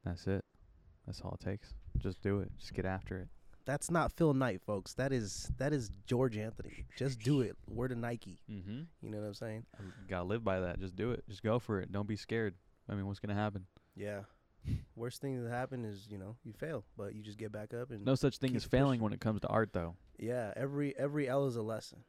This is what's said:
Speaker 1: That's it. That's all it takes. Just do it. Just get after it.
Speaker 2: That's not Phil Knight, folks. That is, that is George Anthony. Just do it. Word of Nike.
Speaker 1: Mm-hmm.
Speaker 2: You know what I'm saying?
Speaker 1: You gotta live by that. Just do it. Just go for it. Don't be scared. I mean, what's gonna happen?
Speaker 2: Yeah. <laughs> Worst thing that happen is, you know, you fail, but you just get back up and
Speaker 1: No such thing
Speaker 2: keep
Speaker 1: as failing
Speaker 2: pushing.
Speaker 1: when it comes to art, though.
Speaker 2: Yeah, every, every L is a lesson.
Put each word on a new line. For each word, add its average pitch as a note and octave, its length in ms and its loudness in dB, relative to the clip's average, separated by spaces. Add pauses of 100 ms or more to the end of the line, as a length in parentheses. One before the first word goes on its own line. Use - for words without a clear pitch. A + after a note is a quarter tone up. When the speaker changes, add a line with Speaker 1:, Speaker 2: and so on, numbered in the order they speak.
Speaker 1:
That's F2+ 240 -4
it. F#2+ 180 0 (600)
That's - 160 -8
all F#2 180 -6
it - 40 -14
takes. G2 300 -6 (240)
Just - 240 0
do G2+ 180 4
it. F#2+ 180 -2
Just - 160 -12
get F#2 120 0
after F#2 340 -2
it. F#2 80 -8 (380)
Speaker 2:
That's C#3+ 240 -2
not E3 220 4
Phil D#3 240 6
Knight, B2 260 2
folks. G2+ 320 -2
That C3+ 180 2
is, G#2+ 460 0
that C#3+ 160 2
is A#2+ 160 0 (160)
George B2 320 4
Anthony. - 480 -6 (120)
Just B2+ 220 0
do C3 220 6
it. F#2+ 140 2 (120)
Word B2 240 -2
of A#2+ 60 -2
Nike. A#2 420 -4 (100)
Speaker 1:
Mm-hmm. G#2 320 -6 (200)
Speaker 2:
You A2 80 -8
know G#2+ 100 -6
what G#2+ 80 -4
I'm G2+ 60 -6
saying? A2 320 -6 (140)
Speaker 1:
You G2 80 -8 (200)
gotta F2+ 180 0
live A2 180 0
by F#2+ 160 4
that. F2+ 200 0
Just F#2 160 -6
do G#2+ 160 0
it. - 160 -4
Just G#2 140 -10
go A2 160 4
for G#2+ 220 0
it. - 120 -4
Don't G2+ 160 0
be G#2+ 80 0
scared. A2 380 0 (340)
I G#2 60 -4
mean, G2 140 -2
what's G2+ 120 -4
gonna G#2 140 -2
happen? G2+ 320 0 (300)
Speaker 2:
Yeah. G2+ 260 -6 (360)
<laughs> - 380 -4
Worst A#2+ 260 -6
thing C3 220 -2
that A#2 60 -4
happen B2 340 -2
is, G#2 260 -6
you G#2 100 -8
know, G2+ 240 -8
you A2 100 -10
fail, C#3+ 320 -4 (100)
but G#2 200 -6
you G#2+ 80 -10
just G#2 160 -10
get G#2+ 120 -6
back G#2+ 220 -8
up B2 160 -6
and G#2+ 160 -6
Speaker 1:
No C3 100 6
such C3+ 220 4
thing C3 140 2
Speaker 2:
keep A#2+ 60 2
Speaker 1:
as - 80 0
failing C3+ 340 8
Speaker 2:
pushing. A2 40 2
Speaker 1:
when G#2 100 2
it G2 60 -6
comes G#2+ 220 2
to - 60 -2
art, G#2+ 260 6
though. F2 220 0 (240)
Speaker 2:
Yeah, A2+ 360 0
every, C#3 420 0
every C#3+ 300 2
L C#3 200 4
is A#2+ 80 2
a A#2 60 0
lesson. A2 480 -4